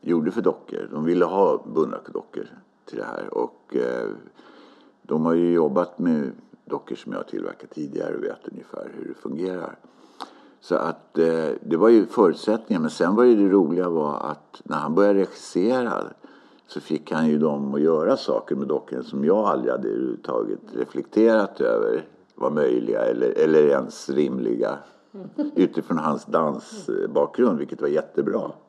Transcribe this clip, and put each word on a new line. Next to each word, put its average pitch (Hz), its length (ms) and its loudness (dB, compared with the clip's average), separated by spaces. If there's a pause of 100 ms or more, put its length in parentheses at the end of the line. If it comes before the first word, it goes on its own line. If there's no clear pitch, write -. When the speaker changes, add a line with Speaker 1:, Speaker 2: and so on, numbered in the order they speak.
Speaker 1:
gjorde 85 300 0
för 104 100 -4
dockor. - 500 -4
De 78 140 -6
ville 87 200 2
ha 85 380 2 (100)
Bunraku-dockor - 720 -4 (400)
till - 120 -12
det 52 60 -8
här. - 300 -10
Och, - 420 -6
eh, 60 340 -2 (920)
de 78 240 -2
har 82 80 4
ju 85 200 4
jobbat 82 460 2
med 78 320 0 (340)
dockor - 300 -8
som - 160 -14
jag - 80 -8
har - 40 -10
tillverkat - 460 -10
tidigare 50 460 -6
och - 80 -6
vet - 280 -8
ungefär - 460 -14
hur - 100 -12
det - 60 -12
fungerar. 87 600 -8 (880)
Så - 140 -2
att, - 420 -4
eh, 80 320 2 (120)
det 82 160 -2
var 104 120 6
ju 110 160 8
förutsättningen. 107 760 2
Men 113 100 0
sen 90 240 0
var 120 80 6
ju 123 120 8
det 101 180 4
roliga 87 360 4
var 76 300 -2
att - 440 -10
när 76 140 -6
han 76 180 -2
började 101 240 6
regissera 101 840 -2 (640)
så - 140 -10
fick - 300 -6
han 80 160 0
ju 76 120 2
dem 71 360 -2
att 71 60 0
göra 80 360 2
saker - 380 -2
med 67 120 -6
dockorna 65 360 -6
som 69 220 -6
jag 92 200 4
aldrig 65 260 0
hade 60 160 -4
överhuvudtaget 55 720 -4 (140)
reflekterat 98 880 2
över 57 440 0 (300)
var 65 160 -2
möjliga 62 500 0
eller, 60 280 0
eller 78 380 6
ens 67 420 0
rimliga 64 680 0 (380)
Speaker 2:
Mm. - 400 -8
Speaker 1:
utifrån - 420 0
hans 76 280 -4
dansbakgrund, 73 1300 -2
vilket - 220 -8
var 73 60 -2
jättebra. 76 640 -2 (180)